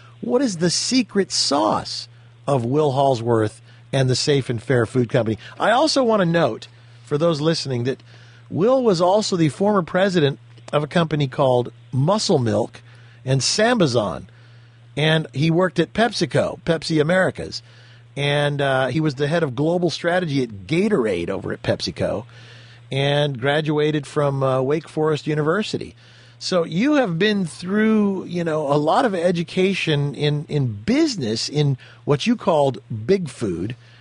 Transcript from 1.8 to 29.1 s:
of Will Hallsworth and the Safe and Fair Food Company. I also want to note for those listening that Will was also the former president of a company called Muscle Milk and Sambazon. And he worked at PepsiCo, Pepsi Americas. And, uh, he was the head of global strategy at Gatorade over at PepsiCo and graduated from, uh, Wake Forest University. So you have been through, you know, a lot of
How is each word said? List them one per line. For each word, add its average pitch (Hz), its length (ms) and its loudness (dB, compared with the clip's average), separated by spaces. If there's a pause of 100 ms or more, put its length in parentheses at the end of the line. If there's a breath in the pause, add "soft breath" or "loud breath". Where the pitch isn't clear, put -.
of 139 180 2
Will 143 280 2
Hallsworth 120 680 2 (320 soft breath)
and 135 180 2
the 123 60 2
Safe 139 360 0
and 117 100 -4
Fair 123 240 2
Food 123 240 -2
Company. 110 280 0 (220 loud breath)
I 180 120 2
also 277 320 2
want 220 180 2
to 180 40 2
note 160 420 0 (360 soft breath)
for 147 140 -4
those 160 240 0
listening 135 440 -2
that 131 180 -4 (480 loud breath)
Will 247 320 2
was 190 180 2
also 196 340 2
the 165 140 2
former 202 320 0
president 175 560 2 (340)
of 147 120 0
a 151 40 -6
company 156 400 0
called 127 440 2 (200)
Muscle 170 460 2
Milk 113 440 -2 (440 loud breath)
and 131 160 2
Sambazon. 123 840 0 (720 soft breath)
And 156 380 2
he 151 160 0
worked 170 300 2
at 160 140 0
PepsiCo, 180 720 0
Pepsi 160 360 0
Americas. 151 640 -2 (520 loud breath)
And, 143 460 0
uh, 135 260 0
he 123 120 -2
was 151 160 0
the 143 120 -2
head 165 160 0
of 131 120 -4
global 165 360 0
strategy 170 500 -2
at 120 80 -2 (160)
Gatorade 117 640 0
over 95 240 -4
at - 80 -10
PepsiCo 95 640 -4 (640 loud breath)
and 143 480 0
graduated 151 680 0
from, 143 340 0
uh, 131 200 2
Wake 147 280 -2
Forest 156 380 -2
University. 156 680 -2 (440 loud breath)
So 175 240 0
you 208 320 0
have 190 240 0
been 202 260 2
through, 202 800 0
you 175 180 -6
know, 156 280 -2
a 147 60 4
lot 170 280 2
of 208 80 0